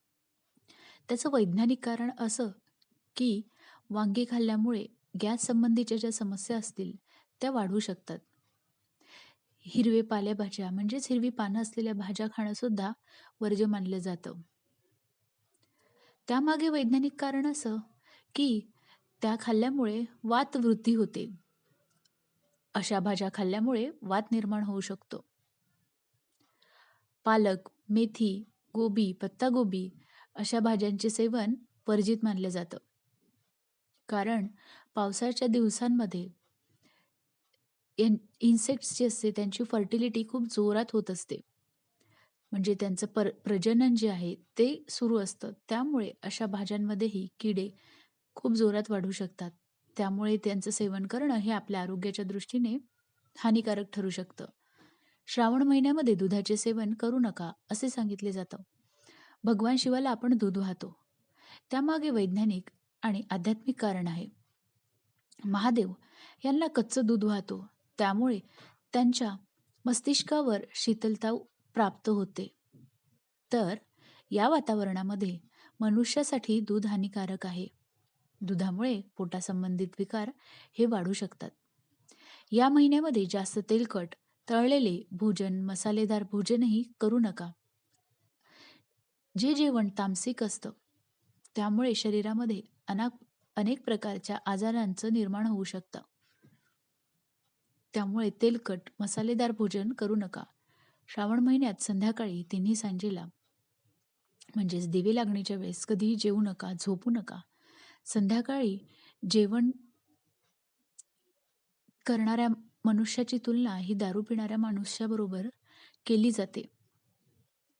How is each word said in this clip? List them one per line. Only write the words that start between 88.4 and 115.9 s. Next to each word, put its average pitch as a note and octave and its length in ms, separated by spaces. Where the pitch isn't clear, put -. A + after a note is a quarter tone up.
जे C4 160
जेवण C4 340
तामसिक G3+ 440
असतं, G#3+ 280
त्यामुळे G#3+ 380
शरीरामध्ये G#3+ 640
अना-, A3+ 360
अनेक G#3+ 280
प्रकारच्या G3+ 640
आजारांचं G#3+ 640
निर्माण G#3+ 340
होऊ G3+ 180
शकतं. - 360
त्यामुळे G#3 360
तेलकट, A#3 360
मसालेदार A3+ 500
भोजन G#3+ 420
करू G#3+ 220
नका. G3 280
श्रावण G#3+ 300
महिन्यात B3+ 440
संध्याकाळी G#3 600
तिन्ही G3 220
सांजेला, F#3+ 520
म्हणजेच F3+ 340
दिवे F#3 260
लागणीच्या G3+ 420
वेळेस, F3+ 300
कधीही G#3+ 300
जेवू G#3+ 260
नका, F#3+ 380
झोपू G3 300
नका. G#3+ 300
संध्याकाळी A3+ 760
जेवण A3 400
करणाऱ्या A#3 420
मनुष्याची A3+ 640
तुलना A#3+ 300
ही F#3 180
दारू G3+ 280
पिणाऱ्या A3 340
मनुष्याबरोबर G#3+ 920